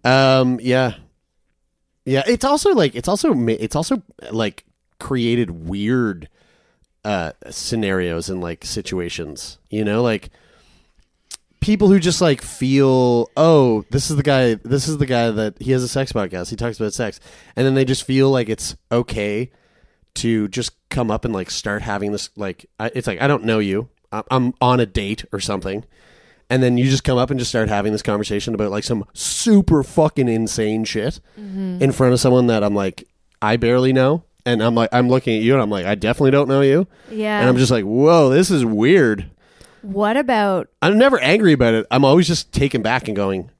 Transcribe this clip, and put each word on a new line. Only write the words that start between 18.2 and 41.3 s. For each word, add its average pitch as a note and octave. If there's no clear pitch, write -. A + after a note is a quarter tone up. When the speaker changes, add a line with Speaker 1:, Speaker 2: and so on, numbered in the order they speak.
Speaker 1:
like A#2+
it's -
okay A2+
to A2+
just A#2
come A#2+
up G#2+
and, A#2
like, F#2+
start G#2
having G2+
this, -
like, G2
I, A2
it's B2+
like, F#2+
"I C#3
don't C#3
know A2
you. G#2
I, G#2+
I'm B2+
on B2
a A#2
date G2+
or G2+
something." G2
And B2+
then B2
you B2
just C3+
come C3
up B2+
and C#3
just A#2+
start A2
having G#2
this G#2+
conversation G#2
about, G#2
like, G#2
some G#2+
super F#3
fucking C#3+
insane A2
shit A2
Speaker 2:
Mm-hmm. F#3+
Speaker 1:
in C3+
front B2+
of B2
someone B2
that A2
I'm G#2
like, G2
I A2
barely B2+
know. C3+
And A#2
I'm A#2
like, A2+
I'm B2
looking B2
at A2
you A#2+
and C3+
I'm G#2+
like, F#2
"I G#2
definitely A#2+
don't C#3
know C3+
you." C#3
Speaker 2:
Yeah. G#3+
Speaker 1:
And B2
I'm B2
just B2+
like, A2+
"Whoa, C#3
this F3
is D3+
weird." A2
Speaker 2:
What G#3
about G#3+
Speaker 1:
I'm F#3+
never B3+
angry E3